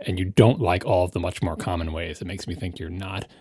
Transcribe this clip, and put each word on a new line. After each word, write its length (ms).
and 120
you 80
don't 340
like 240
all 200
of 80
the 80
much 220
more 140
common 360
ways. 280
It 60
makes 200
me 80
think 240
you're 120
not 360